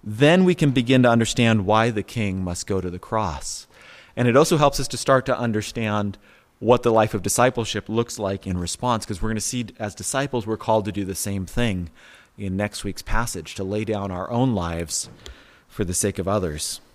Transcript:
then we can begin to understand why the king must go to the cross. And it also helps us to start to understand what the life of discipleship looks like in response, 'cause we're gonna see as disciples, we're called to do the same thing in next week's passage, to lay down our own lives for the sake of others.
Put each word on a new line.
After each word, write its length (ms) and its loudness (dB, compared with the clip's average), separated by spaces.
then 420 4
we 100 6
can 160 4
begin 320 4
to 80 8
understand 560 4
why 240 4
the 100 -2
king 420 -4
must 220 -6
go 160 -2
to 80 -6
the 80 -10
cross. 680 -6
And 120 2
it 80 4
also 220 6
helps 220 4
us 80 -2
to 100 -6
start 300 2
to 100 0
understand 800 -2
what 220 4
the 80 4
life 220 4
of 100 -4
discipleship 640 0
looks 320 -2
like 260 -4
in 120 -4
response, 480 -4
'cause 160 -6
we're 80 0
gonna 100 -2
see 280 -6
as 160 -8
disciples, 500 -4
we're 120 -4
called 260 0
to 80 -6
do 140 -4
the 100 -6
same 300 -6
thing 440 -2
in 200 -6
next 260 -4
week's 180 -8
passage, 540 -4
to 80 -8
lay 220 -4
down 260 -4
our 180 -8
own 240 2
lives 540 -4
for 160 -4
the 80 -6
sake 260 -2
of 80 -4
others. 540 -4